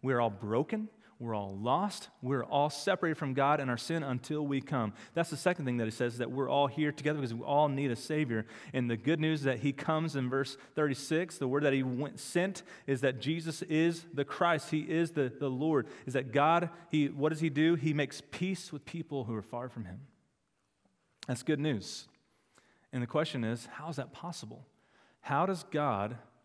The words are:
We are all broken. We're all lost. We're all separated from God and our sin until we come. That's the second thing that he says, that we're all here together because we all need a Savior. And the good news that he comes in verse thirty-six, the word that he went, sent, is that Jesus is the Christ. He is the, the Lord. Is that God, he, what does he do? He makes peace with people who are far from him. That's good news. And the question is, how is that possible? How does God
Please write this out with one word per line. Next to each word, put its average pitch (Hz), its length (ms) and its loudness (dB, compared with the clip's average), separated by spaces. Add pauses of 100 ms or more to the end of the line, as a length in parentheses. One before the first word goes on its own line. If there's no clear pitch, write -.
We 131 120 2
are 120 80 6
all 117 80 4
broken. 120 600 0 (300)
We're 117 160 -4
all 98 200 -4
lost. 143 540 0 (120)
We're 127 220 0
all 147 280 2
separated 180 440 0
from 135 200 -2
God 143 240 4
and 135 100 -2
our 120 80 0
sin 165 240 -2
until 143 460 -4
we 139 120 0
come. 117 340 0 (200)
That's 170 160 0
the 147 80 -4
second 175 280 2
thing 123 120 0
that 113 80 2
he 110 60 -2
says, 120 260 -2
that 120 140 -2
we're 131 180 -2
all 139 160 4
here 147 260 0
together 147 280 -2
because 117 160 -2
we 117 80 -8
all 147 240 4
need 135 240 0
a 117 40 0
Savior. 120 520 -2 (260)
And 123 160 0
the 117 80 0
good 151 220 2
news 156 240 2
that 131 160 0
he 139 120 2
comes 156 440 0
in 127 140 0
verse 131 280 -2 (160)
thirty-six, 156 640 0
the 135 100 0
word 143 160 2
that 139 100 6
he 135 100 4
went, 131 360 -4
sent, 185 440 0 (240)
is 135 140 2
that 127 180 2
Jesus 160 440 -2
is 165 500 2
the 139 120 0
Christ. 170 460 2
He 156 80 2
is 160 320 0
the, 135 260 0
the 143 120 -2
Lord. 139 360 2 (220)
Is 123 60 -8
that 127 180 -2
God, 165 380 4 (200)
he, 147 200 4
what 143 200 0
does 156 120 -2
he 165 80 2
do? 156 260 4
He 151 180 0
makes 143 380 -2
peace 180 400 -4
with 143 140 -10
people 151 400 -6
who 113 100 -4
are 104 80 -4
far 123 240 -8
from 117 180 -10
him. 92 140 -10 (1300)
That's 123 160 -4
good 151 160 0
news. 139 480 -2 (840)
And 127 80 -2
the 120 60 -4
question 143 380 0
is, 117 280 -4
how 151 160 -10
is 139 80 -6
that 135 140 -6
possible? - 540 -12 (560)
How 147 240 2
does 185 260 -2
God 120 460 0 (280)